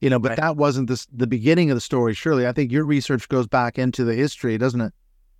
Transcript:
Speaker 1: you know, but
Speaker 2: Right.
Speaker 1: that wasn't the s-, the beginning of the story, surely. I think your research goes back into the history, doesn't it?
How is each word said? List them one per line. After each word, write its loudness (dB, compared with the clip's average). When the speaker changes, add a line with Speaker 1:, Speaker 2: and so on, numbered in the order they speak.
Speaker 1:
you 2
know, 4
but 0
Speaker 2:
Right. -4
Speaker 1:
that 0
wasn't 0
the -2
s-, -8
the -2
beginning 2
of 0
the -4
story, 0
surely. 0
I 0
think -2
your 0
research -2
goes 0
back -2
into 0
the 0
history, -2
doesn't 0
it? -4